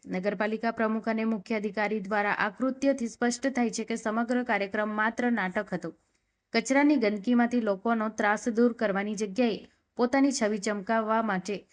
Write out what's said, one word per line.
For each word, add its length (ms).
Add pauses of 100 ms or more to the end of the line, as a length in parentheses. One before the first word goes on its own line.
નગરપાલિકા 640
પ્રમુખ 380
અને 160
મુખ્ય 300
અધિકારી 440
દ્વારા 320
આ 180
કૃત્યથી 580
સ્પષ્ટ 400
થાય 220
છે 140
કે 120
સમગ્ર 480
કાર્યક્રમ 460
માત્ર 420
નાટક 420
હતો. 200 (600)
કચરાની 420
ગંદકીમાંથી 640
લોકોનો 480
ત્રાસ 400
દૂર 240
કરવાની 420
જગ્યાએ 520 (300)
પોતાની 340
છબી 260
ચમકાવવા 640
માટે 520